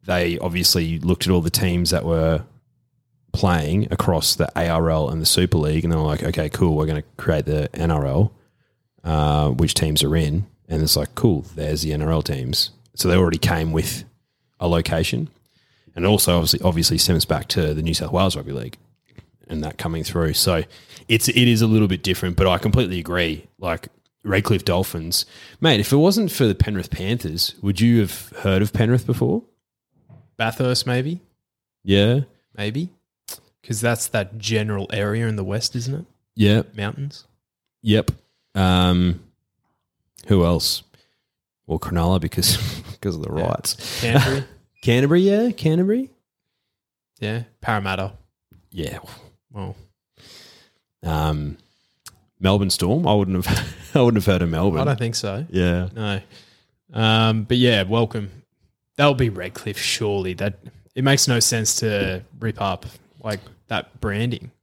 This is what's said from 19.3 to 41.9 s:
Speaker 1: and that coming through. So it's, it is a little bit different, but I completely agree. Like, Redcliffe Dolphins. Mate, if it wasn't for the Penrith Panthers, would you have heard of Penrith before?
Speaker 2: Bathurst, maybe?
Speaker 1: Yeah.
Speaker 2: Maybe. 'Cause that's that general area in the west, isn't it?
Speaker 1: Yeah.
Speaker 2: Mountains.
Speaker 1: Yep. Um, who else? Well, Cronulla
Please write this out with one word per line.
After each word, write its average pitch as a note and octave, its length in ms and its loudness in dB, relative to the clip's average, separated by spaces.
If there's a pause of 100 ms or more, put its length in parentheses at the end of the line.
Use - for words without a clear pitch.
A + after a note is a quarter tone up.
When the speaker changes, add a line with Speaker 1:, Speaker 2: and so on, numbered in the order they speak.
Speaker 1:
and D#2 140 -6
that D2+ 140 -8
coming E2 280 -4
through. D#2+ 280 0
So E2 300 2 (440)
it's, A2+ 220 2
it - 80 2
is A#2+ 240 6
a A#2 60 4
little A2 220 6
bit F2+ 140 -2
different, F2+ 340 -2
but F#2+ 100 4
I F2+ 100 4
completely G2 420 2
agree. E2 480 -2 (120)
Like, E2+ 300 -6 (360)
Redcliffe G2 400 2
Dolphins. E2+ 640 -2 (340)
Mate, C3+ 200 4
if G#2+ 120 0
it C#3 40 4
wasn't F#3 360 4
for B2+ 140 2
the G2+ 80 4
Penrith G2+ 360 -2
Panthers, F#2 680 -4
would G2 220 -2
you A#2 180 6
have - 280 -4 (100)
heard F#2+ 240 2
of G#2 100 -2
Penrith A#2+ 320 2
before? C3+ 380 -2 (960)
Speaker 2:
Bathurst, B2 480 -2
maybe? C3 340 -4 (640)
Speaker 1:
Yeah. G2+ 380 4 (360)
Speaker 2:
Maybe. A2+ 320 -6 (760)
'Cause A2 160 -6
that's A#2 280 -2
that G#2 300 -4
general G#2+ 540 -2
area G#2+ 360 -2
in A2 80 -2
the G2 80 -4
west, G2+ 320 -4
isn't B2 180 -6
it? E3 100 -10 (300)
Speaker 1:
Yeah. G#2+ 280 6 (140)
Speaker 2:
Mountains. A#2+ 480 -10 (580)
Speaker 1:
Yep. G#2+ 280 2 (440)
Um, F2+ 680 2 (1080)
who F#2 180 4
else? E2+ 380 0 (840)
Well, D#2 120 -4
Cronulla F2 420 0